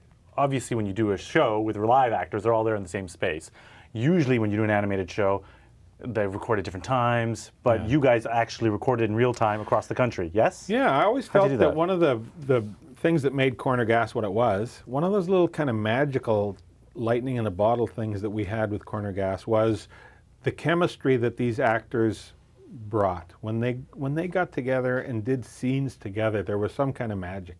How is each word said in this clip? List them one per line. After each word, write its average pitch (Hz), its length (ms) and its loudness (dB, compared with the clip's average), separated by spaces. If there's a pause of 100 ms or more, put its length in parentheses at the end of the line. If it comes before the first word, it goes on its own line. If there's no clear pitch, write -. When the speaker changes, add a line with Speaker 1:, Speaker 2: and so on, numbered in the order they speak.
(380)
Speaker 1:
obviously 135 400 0
when 107 80 -2
you 95 80 -4
do 107 180 0
a 95 60 0
show 117 420 2
with 110 160 -2
live 117 380 2
actors, 95 300 -4
they're 117 100 4
all 110 100 2
there 110 120 2
in 101 80 -6
the 87 60 -12
same 98 180 -6
space. 82 420 -6 (440)
Usually 131 460 2
when 107 120 0
you 104 60 -2
do 110 60 2
an 107 60 0
animated 101 400 0
show, 98 340 0 (560)
they 107 280 -2
record 101 320 -2
at 87 60 -6
different 92 180 -8
times, 120 680 -2 (120)
but 113 160 4
Speaker 2:
Yeah. 107 80 -6
Speaker 1:
you 139 140 2
guys 120 240 4
actually 117 440 0
recorded 113 400 0
in 107 60 -2
real 123 180 2
time 107 280 0
across 107 260 0
the 110 80 -6
country, 110 380 0
yes? 131 360 0
Speaker 2:
Yeah, 240 220 2
I 147 140 4
always 240 240 -2
Speaker 1:
How'd - 60 -6
you 202 40 8
Speaker 2:
felt 190 120 4
Speaker 1:
do 131 80 0
Speaker 2:
that 123 80 6
Speaker 1:
that? - 80 0
Speaker 2:
one 170 140 2
of 180 120 2
the, 131 180 4 (260)
the 123 220 2 (300)
things 165 240 2
that 131 120 0
made 135 240 2
Corner 123 280 0
Gas 113 280 2
what 110 120 -2
it 98 80 -2
was, 113 520 0
one 139 200 -2
of 190 80 0
those 185 160 0
little 180 180 4
kind 156 220 -2
of 110 80 0
magical 110 800 0 (380)
lightning 120 420 0
in 110 100 0
a 98 40 -2
bottle 110 360 2
things 107 340 -6
that 104 80 -4
we 107 140 -4
had 110 280 -2
with 104 120 -6
Corner 104 300 -6
Gas 95 340 -4
was 110 400 2 (560)
the 120 80 -2
chemistry 165 640 0
that 117 220 0
these 120 240 -2
actors 113 720 0 (560)
brought. 95 500 0
When 110 220 -4
they, 123 180 -2 (140)
when 143 220 -6
they 170 120 -2
got 180 240 -2
together 127 480 -2
and 113 240 -6
did 127 220 -2
scenes 135 500 -4
together, 107 480 -2
there 104 140 -2
was 104 160 -2
some 135 180 0
kind 117 220 -6
of 98 40 -4
magic 90 420 -10